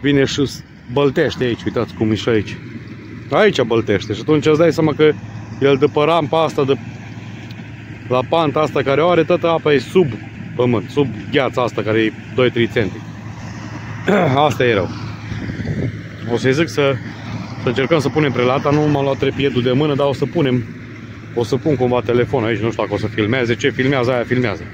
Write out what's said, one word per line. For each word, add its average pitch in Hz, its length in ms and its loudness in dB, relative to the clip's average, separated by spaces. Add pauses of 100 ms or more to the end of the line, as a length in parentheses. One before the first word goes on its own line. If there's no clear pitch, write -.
Vine 139 240 4
și 135 220 0
s-, - 180 -10 (280)
băltește 139 520 2
aici, 117 200 -2
uitați 107 300 -4
cum 110 160 0
e 110 40 4
și 101 140 -2
aici. 110 280 0 (760)
Aici 170 320 4
băltește 110 500 0
și 101 80 -4
atunci 151 260 2
îți 156 120 6
dai 165 140 4
seama 156 220 2
că 151 160 4 (500)
el, 139 160 6
de 135 100 4
pe 147 140 2
rampa 160 420 2
asta, 147 220 0
de 135 140 2 (1300)
la 127 200 2
panta 156 320 2
asta 151 220 0
care 139 200 2
o 175 60 4
are, 165 140 4
toată 170 260 2
apa 156 240 2
e 143 60 4
sub 170 280 2 (500)
pământ, 120 340 2
sub 143 180 0 (240)
gheața 127 300 2
asta 113 200 -2
care 107 160 2
e 110 140 2 (220)
doi-trei 117 380 2
centi. 110 240 0 (1080)
<clears throat> 156 400 4
Asta 127 180 0
e 117 100 4
rău. 92 140 0 (1400)
O 120 40 0
să-i 120 160 2
zic 156 160 2
să, 139 260 2 (680)
să - 60 0
încercăm 135 300 2
să 135 100 0
punem 143 240 2
prelata. 127 380 2
Nu 151 100 4
m-am 147 240 2
luat 135 120 0
trepiedul 135 460 0
de 127 100 2
mână, 147 220 2
dar 143 120 2
o 139 60 2
să 135 140 -2
punem, 127 380 0 (680)
o 120 100 2
să 131 120 0
pun 143 200 2
cumva 123 240 2
telefonul 120 480 2
aici, 107 120 0
nu 113 100 0
știu 113 120 -2
dacă 101 120 -2
o 101 40 0
să 107 80 -2
filmeze. 113 480 0
Ce 131 160 0
filmează, 127 420 0
aia 120 120 0
filmează. 120 380 0 (120)